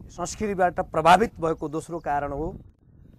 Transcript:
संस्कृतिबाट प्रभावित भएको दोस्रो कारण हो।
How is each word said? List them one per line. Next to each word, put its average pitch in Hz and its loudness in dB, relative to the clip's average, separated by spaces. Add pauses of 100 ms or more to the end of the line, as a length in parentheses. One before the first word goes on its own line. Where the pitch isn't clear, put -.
संस्कृतिबाट 180 -2
प्रभावित 175 4
भएको 160 -2
दोस्रो 160 -8
कारण 143 -2
हो। 156 -6 (640)